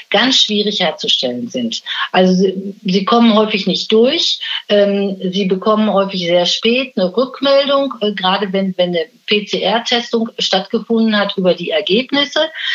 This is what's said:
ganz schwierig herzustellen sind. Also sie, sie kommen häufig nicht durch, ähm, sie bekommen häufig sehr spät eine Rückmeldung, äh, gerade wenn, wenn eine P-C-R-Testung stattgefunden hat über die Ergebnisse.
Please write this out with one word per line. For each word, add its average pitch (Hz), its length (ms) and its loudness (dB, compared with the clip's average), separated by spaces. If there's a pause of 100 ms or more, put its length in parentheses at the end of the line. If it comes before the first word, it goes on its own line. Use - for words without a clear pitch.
ganz 233 220 2 (120)
schwierig 208 380 0
herzustellen 127 680 -2
sind. 120 320 -6 (300)
Also 185 220 4
sie, 190 500 0
sie 190 220 0
kommen 233 280 4
häufig 214 320 0
nicht 185 260 -2
durch, 262 480 2 (280)
ähm, 202 500 2 (160)
sie 202 120 0
bekommen 214 460 0
häufig 190 360 0
sehr 175 180 4
spät 247 500 0
eine 180 220 0
Rückmeldung, 277 840 0
äh, 208 120 0
gerade 190 400 -2
wenn, 190 240 -2
wenn 180 120 0
eine 170 160 -2 (200)
P-C-R-Testung 220 1040 -2 (100)
stattgefunden 220 800 0
hat 202 180 -2
über 185 160 2
die 170 180 -8
Ergebnisse. 247 720 0 (340)